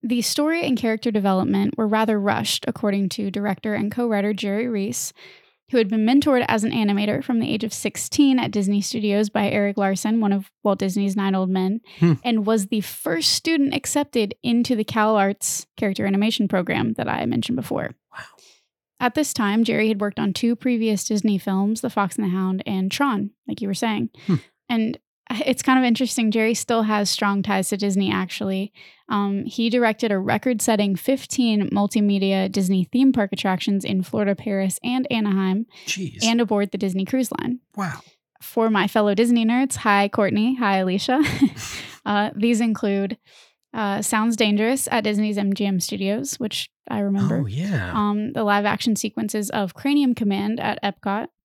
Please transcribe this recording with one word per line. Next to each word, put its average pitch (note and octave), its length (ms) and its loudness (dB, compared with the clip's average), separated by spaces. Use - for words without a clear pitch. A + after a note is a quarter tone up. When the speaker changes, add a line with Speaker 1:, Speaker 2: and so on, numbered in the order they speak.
Speaker 1:
the A#3+ 200 0
story D#4+ 420 0
and C4 120 0
character A3 340 -2
development G3 680 2
were A3+ 80 0
rather A3 340 2
rushed, G3+ 460 0
according G3+ 440 0
to G3+ 200 -4
director G3+ 440 -4
and G#3 180 -2
co-writer G#3+ 420 0
Jerry G#3 340 -2
Reese, A3 440 -4
who C4 80 4
had A3 100 4
been A3 160 2
mentored C4 440 4
as G#3+ 160 2
an A3 80 0
animator G#3 500 0
from A#3+ 160 0
the A3 120 0
age G#3+ 140 -2
of G#3+ 80 -6
sixteen - 640 2
at A3+ 120 -2
Disney G3+ 300 0
Studios G#3 500 0
by G#3 180 0
Eric G3+ 300 0
Larson, G3+ 420 0
one G3+ 120 2
of G3 180 -2
Walt G3 160 2
Disney's G3 360 0
nine G3 180 0
old F#3+ 160 0
men, F#3+ 300 0
Speaker 2:
Hmm. E3 140 6
Speaker 1:
and A3+ 200 0
was G#3+ 220 2
the G#3+ 140 -2
first - 520 -4
student C#4+ 420 0
accepted C4 680 -2
into A#3+ 320 2
the G#3+ 100 0
Cal G#3+ 320 2
Arts - 500 0
character G#3 280 -2
animation G3+ 440 2
program G3+ 460 0
that - 140 -4
I - 180 -2
mentioned A#3 300 -2
before. - 380 -4
Speaker 2:
Wow. - 60 -16
Speaker 1:
At B3 140 0
this D4+ 180 0
time, A3 320 2
Jerry A3 240 2
had G#3+ 120 0
worked G#3 200 -4
on G3+ 120 0
two A#3 240 0
previous A3+ 480 0
Disney G#3 340 0
films, G3 420 0
The B3+ 100 -4
Fox G3 260 0
and G#3+ 80 -2
the F#3 60 0
Hound F#3 360 -2
and F#3+ 240 -2
Tron, G#3 400 0
like - 120 -6
you G3 80 -4
were G3 60 -2
saying. A3 360 -2
Speaker 2:
Hmm. F#3 80 2
Speaker 1:
And A3+ 300 -2
it's C4 160 -2
kind C4 160 4
of B3+ 60 4
interesting. A#3 460 0
Jerry A3 220 2
still A3+ 300 0
has G#3 260 0
strong G3+ 340 0
ties G3 280 0
to G#3 80 -2
Disney, G3 340 0
actually. F#3+ 580 -4
Um, G3+ 380 -2
he A3+ 240 -2
directed A3+ 420 2
a F#3+ 60 0
record-setting G#3 800 0
fifteen A#3 720 0
multimedia G3 840 2
Disney F#3+ 320 2
theme C4 280 4
park G#3 200 0
attractions F#3+ 520 -2
in F#3+ 180 -2
Florida, G3+ 320 0
Paris, F#3+ 500 -2
and B3+ 260 -2
Anaheim, G3+ 560 0
Speaker 2:
Jeez. - 360 -6
Speaker 1:
and A3+ 180 2
aboard G#3 300 0
the G3+ 80 -8
Disney F#3+ 280 -2
Cruise C4 240 0
Line. B3 200 -4
Speaker 2:
Wow. F#3+ 240 -6
Speaker 1:
For A3+ 260 0
my G#3 200 2
fellow G#3 260 4
Disney A#3 320 4
nerds, B3+ 300 2
hi, G3+ 320 2
Courtney. G#3+ 480 2
Hi, G3+ 220 2
Alicia. F#3+ 480 2
<laughs> - 60 -2
Uh, G#3 300 0
these A3+ 260 2
include, G3 560 0
uh, G#3 280 -2
Sounds A3+ 340 2
Dangerous A3 540 2
at A3 140 0
Disney's G#3+ 340 0
M G3+ 160 0
G G3+ 100 -2
M G3 160 0
Studios, G#3 600 -4
which - 280 -6
I G#3+ 80 -4
remember. G3 440 0
Speaker 2:
Oh, B2+ 40 -2
yeah. C3+ 480 -4
Speaker 1:
Um, G#3 380 -2
the A3+ 100 -2
live-action G#3 540 0
sequences G#3+ 540 -6
of F#3+ 240 -4
Cranium C#4 400 2
Command G#3 440 -2
at G#3 240 -4
Epcot G3+ 460 -4